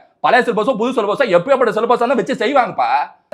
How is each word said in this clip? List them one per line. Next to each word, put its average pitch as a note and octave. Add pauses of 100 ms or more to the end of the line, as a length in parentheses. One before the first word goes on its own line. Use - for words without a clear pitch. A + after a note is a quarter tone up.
(200)
பழைய A3+
சிலபஸோ A3
புது A#3+
சிலபஸோ G#3
எப்பேற்பட்ட B3+
சிலபஸா A#3
இருந்தாலும் B3
வச்சு A#3
செய்வாங்கப்பா." G#3+ (480)